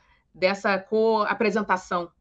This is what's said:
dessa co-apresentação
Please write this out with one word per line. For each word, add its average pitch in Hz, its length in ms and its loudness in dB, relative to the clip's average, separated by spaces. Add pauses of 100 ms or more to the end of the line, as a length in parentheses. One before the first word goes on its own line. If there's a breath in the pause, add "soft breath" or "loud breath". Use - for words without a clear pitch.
(340 soft breath)
dessa 196 460 0
co-apresentação 208 1300 0 (120)